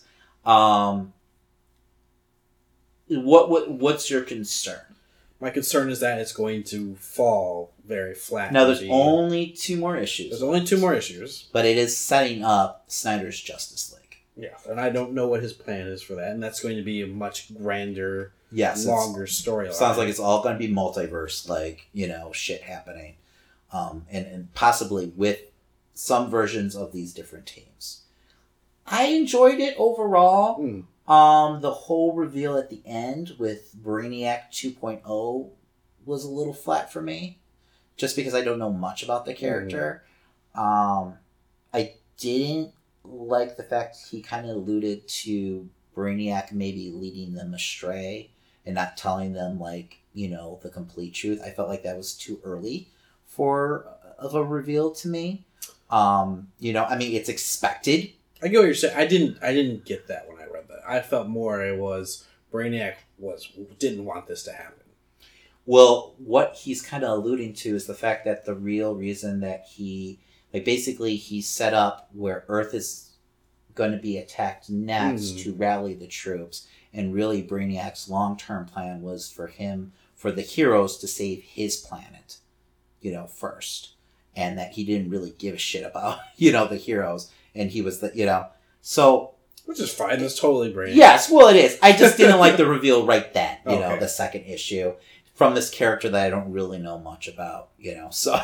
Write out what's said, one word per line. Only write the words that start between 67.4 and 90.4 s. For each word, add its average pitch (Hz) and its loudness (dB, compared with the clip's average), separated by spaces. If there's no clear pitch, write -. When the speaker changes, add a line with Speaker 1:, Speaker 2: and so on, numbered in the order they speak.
Speaker 1:
to 107 -6
is 98 -8
the 104 -12
fact 110 -4
that 107 -6
the 101 -6
real 104 -4
reason 98 -6
that 95 -10
he, 95 -12
like, 95 -6
basically 120 -2
he 104 -8
set 110 -2
up 104 0
where 101 -8
Earth 107 -4
is - -10
gonna 107 -2
be 101 -6
attacked - -8
next 107 -2
Speaker 2:
Mm. 92 -10
Speaker 1:
to 101 -8
rally 101 -2
the 87 -16
troops, 87 -12
and 98 -6
really 104 -2
Brainiac's 98 -6
long-term 101 -4
plan 90 -12
was 90 -12
for 85 -14
him, 98 -10
for 101 -6
the 92 -6
heroes 110 2
to 98 -12
save 98 -8
his 107 -6
planet, - -20
you 101 -8
know, 85 -12
first, - -12
and 92 -6
that 90 -10
he 107 -8
didn't 98 -2
really 92 -6
give 98 -8
a 87 -12
shit - -6
about, 101 -6
<laughs> - -20
you 160 8
know, 110 4
the 104 -6
heroes, 92 -4
and 101 -4
he 107 -4
was 92 -6
the, 104 -6
you 110 0
know, 92 0
so 135 4
Speaker 2:
Which - -10
is - -6
fine. 127 -2
That's 135 -4
totally 123 4